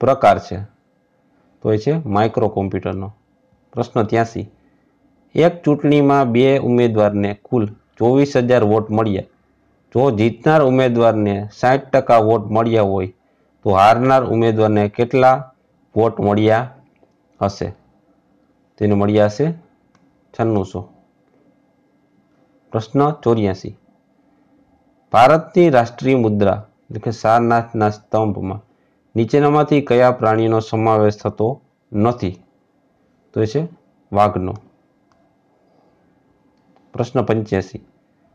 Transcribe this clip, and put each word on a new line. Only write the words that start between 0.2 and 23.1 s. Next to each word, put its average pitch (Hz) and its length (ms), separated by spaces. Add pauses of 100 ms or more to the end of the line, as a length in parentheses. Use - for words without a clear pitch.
છે? 92 200 (1000)
તો 113 120
એ 107 60
છે 139 140 (220)
માઇક્રો 110 340
કોમ્પ્યુટરનો. 95 600 (640)
પ્રશ્ન - 300
ત્યાસી, 110 480 (840)
એક 170 280
ચૂંટણીમાં 143 720
બે 135 260
ઉમેદવારને 107 720 (120)
કુલ 117 220 (340)
ચોવીસ 135 380
હજાર 123 280
વોટ 107 260
મળ્યા. 110 400 (640)
જો 131 160
જીતનાર 117 520
ઉમેદવારને 117 920
સાઠ 131 380
ટકા 123 280
વોટ 110 320
મળ્યા 113 320
હોય, 98 260 (540)
તો 107 80
હારનાર 120 520 (120)
ઉમેદવારને 110 540
કેટલા 127 480 (600)
વોટ 110 240
મળ્યા 110 500 (720)
હશે? 101 320 (1040)
તેને 104 160
મળ્યા 104 320
હશે 139 200 (880)
છન્નુસો. 104 460 (1900)
પ્રશ્ન 110 280 (100)